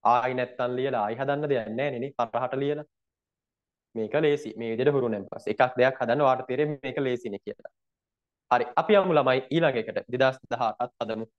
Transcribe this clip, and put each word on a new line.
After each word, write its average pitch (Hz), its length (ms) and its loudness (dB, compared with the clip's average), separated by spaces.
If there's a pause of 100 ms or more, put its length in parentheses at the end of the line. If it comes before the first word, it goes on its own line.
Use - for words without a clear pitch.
ආයි 123 300 4
නැත්තම් 123 400 -4
ලියලා 127 280 0
ආයි 110 160 -2
හදන්න 143 320 -2
දෙයක් 113 200 0
නෑනේ 127 300 -4
නේ. 139 160 -8
හරහට 123 400 -4
ලියලා. 147 320 -4 (1080)
මේක 110 200 -4
ලේසි. 147 380 0
මේ 113 160 -6
විදියට 127 240 2
හුරු 123 160 2
වෙනන් 101 180 -4
පස්සේ - 260 -6
එකක් 127 220 2
දෙයක් 131 220 4
හදන්න 123 260 0
වාට 127 200 2
තේරෙන්නේ 143 380 -2
මේක 135 180 -6
ලේසිනේ 123 420 -4
කියලා. - 300 -14 (800)
හරි. 120 220 2
අපි 143 200 2
යමු 185 200 4
ළමයි 131 340 4
ඊළඟ 147 320 2
එකට. 104 280 -6
දෙදාස් 131 380 2
දහඅටත් 120 520 -4
හදමු. 113 280 -6 (140)